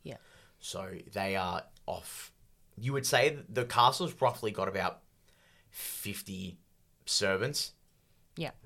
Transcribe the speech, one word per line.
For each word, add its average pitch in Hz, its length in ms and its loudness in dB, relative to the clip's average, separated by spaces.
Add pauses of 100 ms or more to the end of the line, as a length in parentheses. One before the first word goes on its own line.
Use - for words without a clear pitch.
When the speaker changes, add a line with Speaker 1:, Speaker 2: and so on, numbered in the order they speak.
Speaker 1:
Yeah. 120 120 -12 (420)
Speaker 2:
So 95 400 -10 (140)
they 98 240 0
are 90 280 -2 (220)
off. - 460 -10 (460)
You 123 160 -2
would 139 120 -2
say 139 240 6
that 143 240 -8
the 120 120 2
castle's 123 560 4
roughly 120 300 2
got 95 160 -2
about 92 340 -2 (680)
fifty - 880 -10 (460)
servants 104 680 0 (640)
Speaker 1:
Yeah. 160 160 -4 (140)